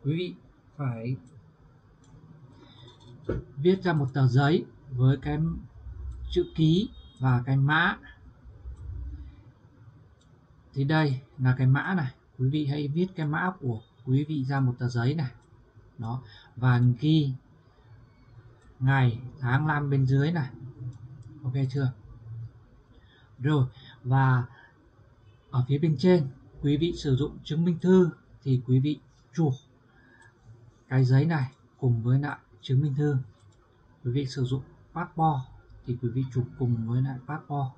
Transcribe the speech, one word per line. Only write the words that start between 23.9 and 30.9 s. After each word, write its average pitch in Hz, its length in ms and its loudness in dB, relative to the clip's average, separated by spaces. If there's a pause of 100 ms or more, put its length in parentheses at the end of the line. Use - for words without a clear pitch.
và 131 400 2 (1040)
ở 127 180 0
phía 143 100 0
bên 156 200 2
trên, 175 300 4 (340)
quý 147 140 2
vị 170 200 0
sử 135 200 0
dụng 147 280 -4
chứng 160 200 -2
minh 170 140 0
thư 180 320 6 (320)
thì 127 240 0
quý 127 140 4
vị 147 200 -2 (340)
chụp 156 180 2 (1400)
cái 131 160 4